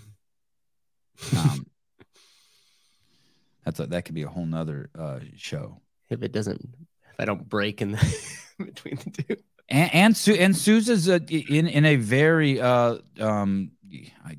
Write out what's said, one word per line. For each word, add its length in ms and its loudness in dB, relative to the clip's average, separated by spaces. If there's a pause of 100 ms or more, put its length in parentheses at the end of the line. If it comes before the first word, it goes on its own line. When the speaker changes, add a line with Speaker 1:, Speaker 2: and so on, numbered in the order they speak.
(1400)
Speaker 1:
Um, 340 -2
<laughs> 1900 -20
that's 160 -8
a, 60 -6
that 180 -6
could 100 -12
be 80 -6
a 60 -10
whole 180 -8
nother, 520 -8
uh, 220 -10 (160)
show. 440 -12 (300)
Speaker 2:
If 120 -8
it 100 -8
doesn't, 280 -6 (500)
if 80 -14
I 60 -6
don't 240 -4
break 320 -4
in 120 -4
the 360 -2 (140)
<laughs> 160 -20
between 380 -12
the 260 -10
two. 140 -8 (320)
Speaker 1:
And, 260 2
and 220 6
Su-, 180 4
and 220 4
Sousa's 520 2
a, 80 6 (160)
in, 340 0
in 180 4
a 120 6
very, 640 4
uh, 380 2 (220)
um, 520 -2 (520)
I, 140 -16